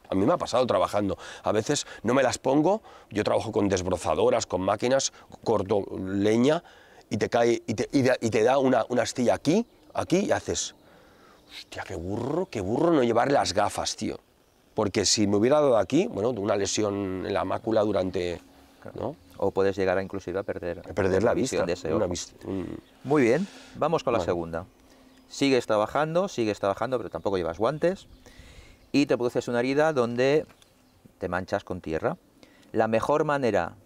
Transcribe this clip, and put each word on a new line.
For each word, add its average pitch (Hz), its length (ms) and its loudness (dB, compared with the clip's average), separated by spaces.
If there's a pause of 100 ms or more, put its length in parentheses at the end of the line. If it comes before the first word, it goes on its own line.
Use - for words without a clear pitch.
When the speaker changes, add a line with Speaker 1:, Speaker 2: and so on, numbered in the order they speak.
Speaker 1:
a - 60 -4
mí 95 100 2
me 147 80 4
ha 180 60 0
pasado 123 280 0
trabajando. 101 520 0 (240)
A 95 100 0
veces 107 340 -2 (160)
no 113 120 0
me 139 80 4
las - 160 0
pongo, 151 420 2 (300)
yo 104 120 0
trabajo 104 300 0
con 104 160 2
desbrozadoras, 92 800 2
con 90 160 -2
máquinas, 120 500 0 (320)
corto 101 400 0 (140)
leña 107 640 2 (460)
y 110 80 -2
te - 100 0
cae, 120 380 2
y 113 80 -4
te, 110 180 -4
y 143 80 4
da, 123 180 4
y 113 120 -4
te 110 120 2
da 123 140 4
una, 131 320 2
una 123 140 0
astilla 110 320 0
aquí, 170 320 2 (260)
aquí 127 280 0
y 202 120 -2
haces, - 420 -4 (760)
Hostia, - 360 -14
qué - 100 -10
burro, 113 540 -4
qué 113 100 -6
burro 131 320 2
no 147 100 6
llevar 117 300 2
las 101 200 2
gafas, 92 440 0
tío. - 220 -6 (560)
Porque 104 300 0
si 104 220 2
me 101 100 4
hubiera 127 240 4
dado 139 180 4
aquí, 127 280 2
bueno, 107 240 -2
una 110 260 -2
lesión 98 680 -2
en 98 80 -2
la 90 100 0
mácula 104 380 0
durante, 92 580 -2 (420)
Speaker 2:
Claro. - 180 -14
Speaker 1:
¿no? 127 160 -8 (200)
Speaker 2:
O 98 140 0
puedes 98 260 0
llegar 92 220 0
a, 95 40 -2
inclusive 95 360 -8
a 90 40 -2
perder 87 380 -8
Speaker 1:
A 80 140 -14
perder 95 280 2
la 110 120 2
Speaker 2:
visión 85 320 -2
Speaker 1:
vista, - 0 -
Speaker 2:
de 87 60 -2 (180)
ese 78 40 0
Speaker 1:
una 85 100 0
Speaker 2:
ojo. 90 80 -2
Speaker 1:
vis-, - 220 -10 (100)
un 95 340 -8 (260)
Speaker 2:
Muy 143 180 2
bien, 131 240 4 (280)
vamos 147 300 -2
con 123 80 -2
la 117 60 2
Speaker 1:
Vale. 87 80 -4
Speaker 2:
segunda. 85 400 -4 (640)
Sigues 131 380 0
trabajando, 151 640 0
sigues 107 320 -2
trabajando, 113 380 -2
pero 98 120 -10
tampoco 98 260 -4
llevas 82 220 -4
guantes. 151 480 -2 (840)
Y 139 140 4
te 135 100 2
produces 120 320 -2
una 120 120 0
herida 139 320 2
donde 127 540 2 (720)
te 92 100 -6
manchas 92 360 -4
con 90 160 -10
tierra. 82 360 -4 (560)
La 110 160 2
mejor 143 360 2
manera 117 500 0 (120)